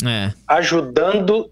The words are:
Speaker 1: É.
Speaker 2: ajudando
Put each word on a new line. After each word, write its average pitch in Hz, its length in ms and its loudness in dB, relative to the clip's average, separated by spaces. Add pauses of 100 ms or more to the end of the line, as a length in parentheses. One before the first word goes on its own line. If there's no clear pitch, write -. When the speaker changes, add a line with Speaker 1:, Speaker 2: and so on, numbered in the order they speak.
Speaker 1:
É. 104 260 -2 (160)
Speaker 2:
ajudando 170 1040 0